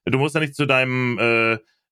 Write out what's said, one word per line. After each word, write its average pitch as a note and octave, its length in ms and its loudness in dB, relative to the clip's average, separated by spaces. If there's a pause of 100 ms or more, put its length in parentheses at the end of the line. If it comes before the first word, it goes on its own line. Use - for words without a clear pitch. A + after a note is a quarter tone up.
Du B2 120 0
musst C#3+ 180 -2
ja D#3+ 60 0
nicht C#3+ 140 -4
zu D3 100 -2
deinem, B2+ 540 0
äh, A2+ 380 2 (340)